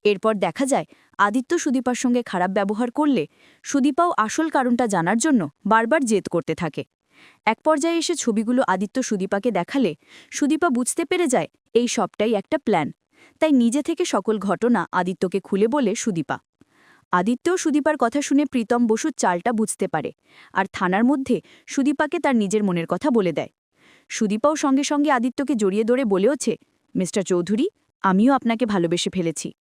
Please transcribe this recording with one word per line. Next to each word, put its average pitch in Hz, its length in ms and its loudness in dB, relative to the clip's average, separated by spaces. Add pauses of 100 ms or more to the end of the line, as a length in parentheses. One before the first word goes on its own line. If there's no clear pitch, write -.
এরপর 208 320 2
দেখা 196 300 -2
যায়, 226 200 0 (320)
আদিত্য 247 400 0
সুদীপার 254 380 -2
সঙ্গে 240 280 0
খারাপ 180 260 -2
ব্যবহার 208 420 -2
করলে 269 360 0 (360)
সুদীপাও 294 540 2
আসল 294 320 0
কারণটা 247 380 0
জানার 190 300 0
জন্য 226 320 2 (160)
বারবার 226 400 2
জেদ 208 220 0
করতে 160 280 -2
থাকে। 156 280 -6 (600)
এক 220 180 0
পর্যায়ে 320 340 2
এসে 330 180 -2
ছবিগুলো 233 520 -2
আদিত্য 190 360 -2
সুদীপাকে 202 480 -2
দেখালে 185 440 -2 (360)
সুদীপা 311 380 0
বুঝতে 247 360 -2
পেরে 349 220 0
যায় 214 200 0 (260)
এই 240 140 2
সবটাই 214 460 -2
একটা 214 240 -2
প্ল্যান। 170 340 0 (480)
তাই 311 120 2
নিজে 247 300 4
থেকে 339 240 -2
সকল 220 340 -2
ঘটনা 196 520 0
আদিত্যকে 180 480 -2
খুলে 202 280 0
বলে 233 280 0
সুদীপা। 165 420 -4 (760)
আদিত্য 240 460 0
সুদীপার 302 420 0
কথা 254 220 0
শুনে 285 240 2
প্রীতম 240 420 0
বসুর 226 300 -2
চালটা 185 340 0
বুঝতে 214 360 -2
পারে, - 240 -6 (420)
আর 190 200 0
থানার 190 300 0
মধ্যে 262 380 0 (260)
সুদীপাকে 294 520 0
তার 277 160 2
নিজের 208 280 2
মনের 175 260 0
কথা 180 220 -2
বলে 196 200 2
দেয়। 139 200 -6 (580)
সুদীপাও 220 460 0
সঙ্গে 277 280 2
সঙ্গে 294 280 0
আদিত্যকে 262 440 0
জড়িয়ে 208 280 0
ধরে 247 220 2
বলে 196 240 2
ওঠে, 247 280 -2 (380)
"মিস্টার 185 280 -2
চৌধুরী, 190 440 0 (340)
আমিও 196 320 4
আপনাকে 233 320 0
ভালোবেসে 175 440 0
ফেলেছি।" 165 420 -4 (100)